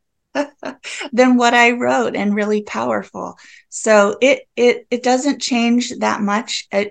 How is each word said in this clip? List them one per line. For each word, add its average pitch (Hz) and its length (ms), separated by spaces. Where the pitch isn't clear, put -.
<laughs> - 800
than 247 240
what 240 160
I 240 180
wrote 247 440
and 202 180
really 208 300
powerful. 208 760
So 208 500
it, 262 360
it, 240 340
it 240 140
doesn't 262 400
change 240 560
that 214 220
much. 208 520
I, 202 180